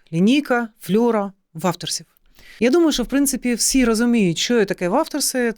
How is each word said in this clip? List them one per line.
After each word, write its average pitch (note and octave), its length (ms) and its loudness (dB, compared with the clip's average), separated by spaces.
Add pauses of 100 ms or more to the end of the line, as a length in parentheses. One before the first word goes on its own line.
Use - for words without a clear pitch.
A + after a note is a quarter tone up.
(120)
лінійка A#3+ 560 0 (100)
Флюра G#3 520 0 (220)
Вафтерсів. E3 520 -6 (540)
Я A#3 100 2
думаю, D#4+ 220 4
що, A#3+ 120 -2
в - 20 -2
принципі, B3+ 480 -2
всі B3+ 320 2
розуміють, A3+ 520 2
що A#3+ 220 0
є G3 60 4
таке F#3 240 -4
вафтерси, C4 680 -2